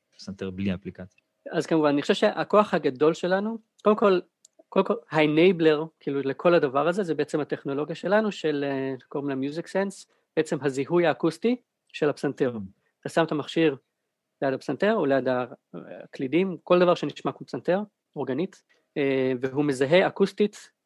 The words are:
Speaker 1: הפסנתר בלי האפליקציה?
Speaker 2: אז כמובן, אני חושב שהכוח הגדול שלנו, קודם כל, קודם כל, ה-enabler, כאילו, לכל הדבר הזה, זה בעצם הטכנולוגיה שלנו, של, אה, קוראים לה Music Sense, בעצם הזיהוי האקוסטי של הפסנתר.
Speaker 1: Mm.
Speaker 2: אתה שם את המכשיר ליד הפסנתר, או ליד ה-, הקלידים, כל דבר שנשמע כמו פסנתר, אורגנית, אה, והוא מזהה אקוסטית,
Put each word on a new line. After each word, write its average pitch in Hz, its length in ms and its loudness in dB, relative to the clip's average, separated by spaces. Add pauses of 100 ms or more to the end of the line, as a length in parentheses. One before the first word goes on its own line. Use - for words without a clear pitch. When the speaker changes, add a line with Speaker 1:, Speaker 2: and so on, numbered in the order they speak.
(140)
Speaker 1:
הפסנתר 98 360 -10
בלי 95 200 -4
האפליקציה? 90 520 -10 (300)
Speaker 2:
אז 165 140 -2
כמובן, 156 220 2
אני 143 140 2
חושב 208 120 0
שהכוח 208 600 2
הגדול 151 400 2
שלנו, 196 440 -2 (260)
קודם 214 120 4
כל, 196 240 4 (480)
קודם 190 180 0
כל, - 80 0 (160)
ה-enabler, 156 760 4 (140)
כאילו, 139 200 -4
לכל 135 340 2
הדבר 147 340 2
הזה, 185 140 0
זה 165 120 -4
בעצם 147 260 -4
הטכנולוגיה 151 540 -6
שלנו, 202 380 0
של, 147 360 -2
אה, 135 260 -4 (140)
קוראים 143 220 -6
לה 135 180 -4
Music 160 160 -8
Sense, 196 420 -4 (300)
בעצם 156 240 0
הזיהוי 143 460 0
האקוסטי 165 500 0 (320)
של - 200 -2
הפסנתר. 131 480 -2
Speaker 1:
Mm. 95 260 -12 (200)
Speaker 2:
אתה - 60 -10
שם 165 160 0
את 160 80 -4
המכשיר 151 440 0 (640)
ליד 135 120 0
הפסנתר, 190 400 -2
או 175 120 0
ליד 131 220 2
ה-, 127 160 0 (600)
הקלידים, 156 600 -2
כל 180 140 4
דבר 175 160 6
שנשמע 147 380 -4
כמו - 140 -18
פסנתר, 170 340 -2 (360)
אורגנית, 143 460 -6 (340)
אה, 135 440 0
והוא 131 240 -2
מזהה 143 420 4
אקוסטית, - 640 -2 (160)